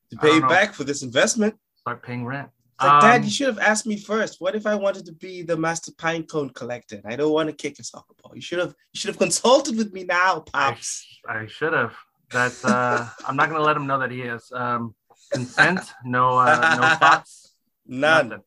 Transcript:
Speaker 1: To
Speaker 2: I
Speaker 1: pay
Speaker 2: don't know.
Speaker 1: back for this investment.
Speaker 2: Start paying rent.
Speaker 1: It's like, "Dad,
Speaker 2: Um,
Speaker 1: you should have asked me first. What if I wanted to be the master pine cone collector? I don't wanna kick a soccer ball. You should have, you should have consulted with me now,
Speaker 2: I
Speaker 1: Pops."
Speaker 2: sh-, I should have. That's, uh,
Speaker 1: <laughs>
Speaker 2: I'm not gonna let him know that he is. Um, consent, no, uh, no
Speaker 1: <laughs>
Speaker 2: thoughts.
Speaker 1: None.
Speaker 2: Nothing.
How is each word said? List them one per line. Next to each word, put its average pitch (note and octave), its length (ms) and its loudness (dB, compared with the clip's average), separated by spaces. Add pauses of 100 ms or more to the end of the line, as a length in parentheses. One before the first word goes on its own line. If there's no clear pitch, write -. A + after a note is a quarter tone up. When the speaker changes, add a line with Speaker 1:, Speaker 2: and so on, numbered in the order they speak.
(120)
Speaker 1:
To A2 60 -16
Speaker 2:
I - 40 -16
Speaker 1:
pay D#3 80 4
Speaker 2:
don't D#3 140 6
know. E3 40 2
Speaker 1:
back F#3 260 4
for D3 100 -8
this C#3+ 200 -6
investment. G#3 520 0 (200)
Speaker 2:
Start - 260 -10
paying B2 240 -10
rent. C3+ 240 -10 (300)
Speaker 1:
It's - 60 -2
like, C#3+ 160 8
"Dad, A3+ 160 8
Speaker 2:
Um, A3 60 0
Speaker 1:
you G#3 60 -4
should C#4 180 -2
have A3+ 120 -2
asked G#3+ 260 0
me G#3+ 140 -4
first. G3+ 420 -4
What F#3 140 -2
if G#3+ 100 -6
I G#3+ 100 0
wanted G3 300 -4
to E3 80 -18
be F3+ 300 -14
the E3 140 -4
master D#3+ 400 -4
pine E3 260 -4
cone D3+ 260 -6
collector? A#2+ 560 -12
I A2 100 -8
don't D3+ 160 0
wanna D#3 220 0
kick D3 260 -10
a - 40 -18
soccer - 300 -18 (100)
ball. - 120 -20
You A#2+ 60 -16
should F3 180 -6
have, D#3 140 -4 (200)
you - 60 -12
should G3+ 100 -8
have - 100 -6
consulted B3 580 2
with G#3+ 160 -4
me F#3+ 120 -12
now, F3+ 380 2 (100)
Speaker 2:
I C#3 180 2
Speaker 1:
Pops." - 360 -10
Speaker 2:
sh-, - 120 -20 (100)
I A2 160 -6
should D3+ 280 -4
have. B2 200 -2 (380)
That's, B2 340 -2
uh, B2 420 0 (100)
Speaker 1:
<laughs> - 100 -16
Speaker 2:
I'm C3+ 80 -4
not D3+ 140 0
gonna D#3 140 -2
let D3+ 140 2
him D3 80 -6
know C3+ 140 -2
that B2+ 120 -4
he B2+ 120 -10
is. A#2+ 280 -10
Um, A#2+ 440 -4 (360)
consent, C#3+ 480 0 (240)
no, B2+ 360 2
uh, B2+ 420 4
no D#3+ 140 4
Speaker 1:
<laughs> D#3+ 40 -2
Speaker 2:
thoughts. - 540 0 (320)
Speaker 1:
None. C#3+ 440 2
Speaker 2:
Nothing. G#2 160 -14